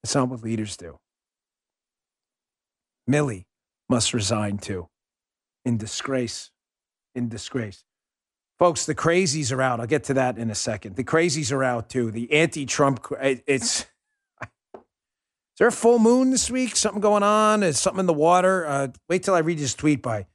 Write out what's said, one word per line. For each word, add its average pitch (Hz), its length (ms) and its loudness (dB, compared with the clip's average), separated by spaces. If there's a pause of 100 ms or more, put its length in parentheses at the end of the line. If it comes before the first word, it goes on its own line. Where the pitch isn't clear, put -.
That's - 140 -4
not 131 120 2
what 123 140 -10
leaders 110 340 -6
do. 85 220 -18 (2000)
Milley 131 360 0 (440)
must 117 240 0
resign 104 460 -2
too. 92 300 -10 (760)
In 117 140 -2
disgrace. 120 720 -6 (640)
In 120 140 -4
disgrace. 110 560 -10 (760)
Folks, 175 280 2
the 151 80 -4
crazies 156 580 0
are 131 100 0
out. 127 160 0
I'll 117 80 -6
get 147 180 0
to 139 100 -2
that 127 240 0
in 113 120 -4
a 104 60 -8
second. 101 400 -6
The 131 80 -6
crazies 156 480 0
are 135 100 -2
out 123 260 -2
too. 120 220 -2
The 117 220 -6
anti-Trump, 143 680 0
cra-, - 200 -8
it, 135 240 -2
it's, 131 360 -2 (580)
<laughs> - 340 -20
is - 60 -20 (760)
there 214 100 4
a 233 40 2
full 233 280 4
moon 247 300 6
this 262 200 0
week? 254 240 -2
Something 208 260 -2
going 208 220 4
on? 214 400 4
Is 160 160 0
something 190 220 0
in 185 60 2
the 170 60 2
water? 175 540 4
Uh, 139 220 -2 (200)
wait 185 140 0
till 190 120 2
I 175 60 4
read 160 180 0
this 139 160 -4
tweet 147 280 0
by 107 320 -6